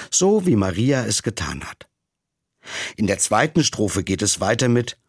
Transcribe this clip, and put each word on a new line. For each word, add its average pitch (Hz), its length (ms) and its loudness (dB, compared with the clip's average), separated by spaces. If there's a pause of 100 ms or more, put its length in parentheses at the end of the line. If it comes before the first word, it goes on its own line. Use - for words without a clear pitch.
(100)
so 196 340 2
wie 147 120 4
Maria 110 480 0
es 107 180 -2
getan 73 400 -8
hat. - 240 -16 (1120)
In 107 100 0
der 98 120 0
zweiten 147 460 2
Strophe 101 400 0
geht 90 160 -2
es 104 180 0
weiter 117 300 0
mit, 120 300 0 (100)